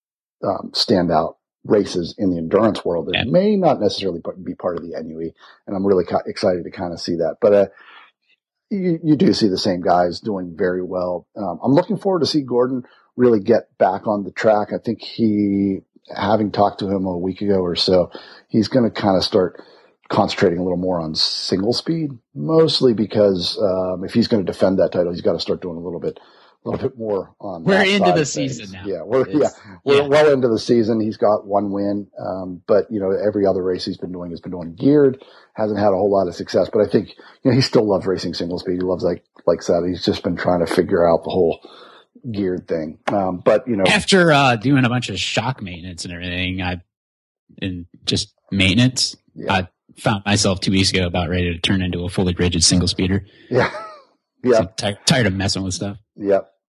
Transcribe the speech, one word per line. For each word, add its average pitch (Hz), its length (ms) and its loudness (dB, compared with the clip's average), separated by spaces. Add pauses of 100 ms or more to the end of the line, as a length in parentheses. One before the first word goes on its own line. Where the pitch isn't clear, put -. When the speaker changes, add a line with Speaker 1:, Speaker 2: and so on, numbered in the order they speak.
(420)
Speaker 1:
um, - 300 -4
standout 85 640 0 (280)
races 95 540 0
in 95 120 0
the 87 80 -2
endurance 98 460 0
world 85 220 -2
that 87 80 -4
Speaker 2:
Yeah. 92 160 -2
Speaker 1:
may 196 260 4
not 185 240 2
necessarily 85 400 -2
p-, 85 120 -8 (100)
be 90 120 -8
part 90 220 -6
of 80 60 -10
the 82 140 -12
N 80 140 -10
U 80 100 -12
E. 80 140 -8 (320)
And 104 100 -8
I'm 95 100 -2
really 92 180 4
ki-, 98 120 -2 (100)
excited 92 380 -2
to - 60 -12
kinda 87 280 -8
see 87 180 -4
that. 82 240 -2
But, 107 120 4
uh, 101 140 6 (1040)
you, 185 340 -2
you 151 120 4
do 120 180 4
see 110 140 2
the 92 100 0
same 90 240 -2
guys 87 380 2
doing 92 360 -6
very 90 260 -2
well. 90 440 -6 (100)
Um, 95 260 -6
I'm 127 120 2
looking 180 240 0
forward 190 220 -2
to 131 60 0
see 156 140 -2
Gordon 127 440 -2 (320)
really 120 240 4
get 107 360 0
back 98 300 0
on 104 180 -2
the 92 60 -12
track. 104 440 2
I 90 40 -4
think 110 240 -6
he, 101 760 0 (280)
having 104 420 0
talked 101 300 0
to 98 80 -4
him 98 160 -2
a 90 140 -4
week 95 240 -6
ago 101 180 2
or 87 160 -2
so, 90 340 2 (380)
he's 110 200 2
gonna 117 220 2
kinda 95 300 0
start 92 400 0 (480)
concentrating 95 500 2
a 90 40 -4
little 90 160 -2
more 90 220 -2
on 80 140 -6
single - 580 -2
speed, 160 380 -4 (240)
mostly 147 580 4
because, 101 720 2
um, 92 420 -2
if 87 80 -10
he's 117 160 4
gonna 107 140 2
defend 95 360 0
that 85 140 2
title, 87 200 0
he's 85 100 -8
gotta 90 180 0
start - 220 -4
doing 87 140 -8
a 85 40 -10
little 87 200 -8
bit, - 180 -6 (460)
a 110 40 -8
little 110 200 -4
bit 123 100 -12
more 104 420 -4
on 92 240 -10
Speaker 2:
We're 190 140 4
Speaker 1:
that 208 100 2
Speaker 2:
into 202 100 2
Speaker 1:
side 180 180 4
Speaker 2:
the 165 60 4
Speaker 1:
of 143 60 -4
things. 131 300 -6
Speaker 2:
season 101 140 -14
now. 92 140 -16
Speaker 1:
Yeah, 87 180 -6
we're, 123 220 0
Speaker 2:
It's, 98 80 -6
Speaker 1:
yeah, 107 500 -2
we're 143 180 4
Speaker 2:
yeah. 143 60 -4
Speaker 1:
well 151 240 6
into 127 160 2
the 110 100 2
season. 113 420 2
He's 107 160 -2
got 107 300 2
one 101 260 0
win, 101 360 -4 (100)
um, 92 480 -8
but, 101 240 2
you 107 100 -4
know, 95 100 0
every 98 360 0
other 95 160 2
race 90 220 -4
he's 95 120 -6
been 90 160 -10
doing 87 180 -10
has 82 100 -12
been 90 120 -12
doing 85 220 -10
geared. 135 480 4 (320)
Hasn't 107 240 -2
had 104 140 4
a 92 40 2
whole 98 140 2
lot 95 180 2
of 85 60 -8
success, 92 380 0
but 107 80 2
I 101 100 2
think, 101 200 0 (320)
you 131 80 2
know, 117 40 4
he 131 80 6
still 110 260 2
loves 95 180 0
racing 90 280 -2
single 87 240 -6
speed. 90 160 -4
He 90 60 -2
loves, 92 220 -2
like, 85 220 -2 (220)
like 85 140 2
I - 40 -14
said, 85 220 2
he's 90 180 -4
just 92 180 0
been 87 140 -2
trying 87 280 0
to - 80 -2
figure 85 360 2
out 82 160 2
the 76 60 -8
whole 87 300 0 (720)
geared 92 380 -4
thing. 80 300 -6 (100)
Um, 92 300 -2
but, 110 280 2
you 117 100 -2
know. 95 80 2
Speaker 2:
After, 175 480 4
uh, 135 240 4
doing 127 280 2
a 120 40 4
bunch 123 200 -2
of 98 100 -8
shock 113 440 -4
maintenance 87 420 -12
and 92 80 -10
everything, 90 500 -6
I, 90 180 -4 (800)
and 90 260 -8 (180)
just - 300 -4 (160)
maintenance, 98 640 2 (180)
Speaker 1:
Yeah. - 180 -6
Speaker 2:
I 95 160 -2 (280)
found 107 280 -2
myself 101 360 0
two - 100 -2
weeks 95 200 2
ago 92 160 0
about 87 220 -2
ready 87 240 -2
to 80 60 -8
turn 95 240 0
into 87 220 -4
a 90 40 -6
fully 90 260 -2
rigid 87 300 0
single 90 240 2
speeder. 95 380 -2 (240)
Speaker 1:
Yeah. 123 260 2
<laughs> - 40 -12 (640)
Yeah. 120 140 4
Speaker 2:
So 92 180 0
ti-, 101 280 -4
tired 127 220 2
of 95 80 0
messing 95 280 -2
with 92 120 -6
stuff. 101 240 -8 (180)
Speaker 1:
Yeah. 98 240 0 (340)